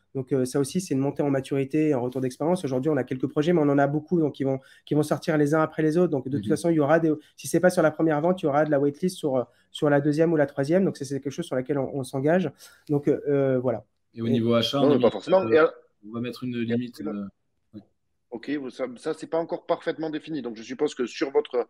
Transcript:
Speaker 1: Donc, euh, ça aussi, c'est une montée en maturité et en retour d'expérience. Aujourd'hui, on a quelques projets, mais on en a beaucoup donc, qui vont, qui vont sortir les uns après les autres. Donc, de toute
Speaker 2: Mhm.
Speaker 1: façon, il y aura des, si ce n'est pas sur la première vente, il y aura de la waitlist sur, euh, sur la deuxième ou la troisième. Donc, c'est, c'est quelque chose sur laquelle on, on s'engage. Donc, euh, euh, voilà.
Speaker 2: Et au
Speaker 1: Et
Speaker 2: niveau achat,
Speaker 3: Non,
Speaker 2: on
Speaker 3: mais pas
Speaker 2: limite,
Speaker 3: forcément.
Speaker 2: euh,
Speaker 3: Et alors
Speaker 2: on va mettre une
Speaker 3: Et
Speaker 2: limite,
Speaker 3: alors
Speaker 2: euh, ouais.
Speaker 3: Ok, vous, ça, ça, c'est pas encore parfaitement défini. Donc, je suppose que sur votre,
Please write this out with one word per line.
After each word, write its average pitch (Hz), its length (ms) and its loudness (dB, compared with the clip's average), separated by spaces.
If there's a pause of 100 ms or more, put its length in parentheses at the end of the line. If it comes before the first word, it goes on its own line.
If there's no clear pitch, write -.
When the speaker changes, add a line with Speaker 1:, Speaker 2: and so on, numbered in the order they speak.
(160)
Speaker 1:
Donc, 135 180 -4
euh, 131 100 2
ça 127 160 -2
aussi, 143 220 -2
c'est 165 120 -6
une 135 60 0
montée 139 240 -2
en 143 60 0
maturité 139 580 0
et 151 60 2
en 120 80 0
retour 127 180 -4
d'expérience. 147 460 -2
Aujourd'hui, 131 240 -2
on 147 80 2
a 123 80 0
quelques 135 220 -4
projets, 151 260 0
mais 160 80 4
on 147 80 4
en 143 80 4
a 139 100 6
beaucoup 151 320 -2
donc, 143 140 0
qui 139 100 -8
vont, 135 160 -2 (260)
qui 143 100 -4
vont 151 80 4
sortir 156 340 -2
les 147 160 2
uns 160 80 4
après 156 200 -2
les 156 160 2
autres. 180 140 4
Donc, 131 160 -2
de 135 100 -4
toute 101 80 -4
Speaker 2:
Mhm. - 40 -2
Speaker 1:
façon, 156 200 0
il 170 60 2
y 151 60 4
aura 156 180 4
des, 160 140 2 (240)
si - 100 -14
ce - 80 -2
n'est 160 60 2
pas 180 80 6
sur 180 120 2
la 156 100 4
première 160 280 0
vente, 180 220 0
il 160 60 0
y - 20 2
aura 147 160 4
de 151 60 -2
la 143 60 2
waitlist 143 380 -2
sur, 131 220 -2
euh, 120 60 0 (280)
sur 151 180 0
la 143 120 4
deuxième 156 320 2
ou - 20 2
la 143 120 2
troisième. 160 360 0
Donc, 160 140 -2
c'est, 139 80 -10
c'est 135 160 -6
quelque 135 100 -8
chose 170 140 -8
sur 135 100 -6
laquelle 127 220 -2
on, 135 180 -2
on 135 80 -4
s'engage. 151 480 0 (380)
Donc, 143 180 0
euh, 139 220 2
euh, 135 300 2
voilà. 120 260 -2 (280)
Speaker 2:
Et 117 80 -12
au 113 60 -2
Speaker 1:
Et 117 40 2
Speaker 2:
niveau 117 240 2
achat, 117 240 0
Speaker 3:
Non, 139 80 4
Speaker 2:
on - 0 -
Speaker 3:
mais 147 80 6
pas - 20 4
Speaker 2:
limite, 120 160 4
Speaker 3:
forcément. 160 300 2
Speaker 2:
euh, - 80 -4
Speaker 3:
Et 156 60 6
alors 160 140 6 (340)
Speaker 2:
on 107 80 -14
va 117 60 -6
mettre 120 240 -8
une 123 120 -6
Speaker 3:
Et 117 100 -2
Speaker 2:
limite, 120 340 -4
Speaker 3:
alors 147 140 -8
Speaker 2:
euh, 101 80 -8
ouais. 98 80 -10 (1000)
Speaker 3:
Ok, 120 180 -12 (100)
vous, 127 100 -10
ça, 131 160 -8 (120)
ça, 156 160 -8
c'est 151 160 -12
pas 165 100 -2
encore 170 260 -6
parfaitement 160 440 -4
défini. 151 320 -8
Donc, 117 160 -10
je 113 60 -16
suppose 127 300 -4
que 123 120 -4
sur 135 260 -6
votre, 139 380 -2